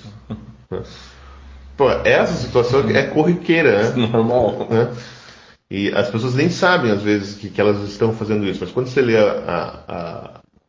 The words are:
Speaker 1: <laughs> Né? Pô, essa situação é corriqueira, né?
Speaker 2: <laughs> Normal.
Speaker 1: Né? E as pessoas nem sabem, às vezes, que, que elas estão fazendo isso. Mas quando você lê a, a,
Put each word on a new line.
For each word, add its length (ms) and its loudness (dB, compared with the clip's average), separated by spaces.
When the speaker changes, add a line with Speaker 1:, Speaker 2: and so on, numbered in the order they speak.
Speaker 1:
<laughs> 80 -10
Né? 140 -8
Pô, 120 4
essa 440 4
situação 480 0
é 160 2
corriqueira, 880 2
né? 120 0
Speaker 2:
<laughs> 40 -6
Normal. 580 0
Speaker 1:
Né? 240 0
E 220 -2
as 180 0
pessoas 240 -4
nem 160 2
sabem, 400 2
às 120 0
vezes, 340 -2
que, 140 -12
que 100 -4
elas 280 0
estão 240 0
fazendo 340 -4
isso. 180 -4
Mas 80 -10
quando 160 -4
você 120 0
lê 160 2
a, 680 0
a, 540 -12